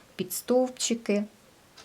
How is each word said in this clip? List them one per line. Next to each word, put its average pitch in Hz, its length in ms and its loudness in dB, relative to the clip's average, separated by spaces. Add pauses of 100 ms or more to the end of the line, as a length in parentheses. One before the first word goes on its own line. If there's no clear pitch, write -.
(160)
під 185 160 -6
стовпчики. 233 920 0 (600)